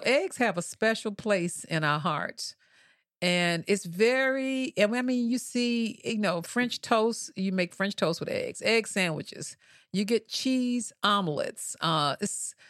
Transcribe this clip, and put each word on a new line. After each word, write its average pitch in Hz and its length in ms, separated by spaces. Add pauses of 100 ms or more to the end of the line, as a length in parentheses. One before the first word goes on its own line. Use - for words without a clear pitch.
eggs 294 320
have 208 200
a 170 40
special 220 500
place 196 540
in 160 180
our 151 160
hearts. 156 560 (640)
And 175 480
it's 196 180
very, 262 920
and 208 180
I 247 60
mean, 247 260
you 240 120
see, 240 640
you 226 160
know, 175 240
French 240 380
toast, 226 540
you 190 160
make 185 220
French 196 220
toast 170 240
with - 100
eggs, - 340
egg 220 240
sandwiches. - 680 (340)
You 196 140
get 226 240
cheese 247 720
omelets. 190 800
Uh, 151 400
it's, - 320 (160)